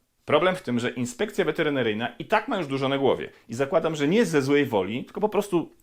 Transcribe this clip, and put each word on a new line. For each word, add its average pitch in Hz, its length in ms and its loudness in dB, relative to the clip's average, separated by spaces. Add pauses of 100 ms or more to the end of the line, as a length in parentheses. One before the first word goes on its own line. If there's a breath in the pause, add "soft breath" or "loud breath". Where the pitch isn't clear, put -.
(240)
Problem 165 320 2
w - 60 -12
tym, 123 160 -2
że 120 120 0
inspekcja 165 540 -2
weterynaryjna 135 640 0 (100)
i 160 60 -10
tak 220 240 0
ma 240 100 -2
już 160 80 -4
dużo 135 220 -2
na 139 100 0
głowie 92 320 2 (180 soft breath)
i 117 60 -10
zakładam, 156 420 0
że 147 120 0
nie 214 160 4
ze 160 180 2
złej 143 240 4
woli, 107 380 -2
tylko - 160 -10
po 208 80 0
prostu 185 420 -2 (120)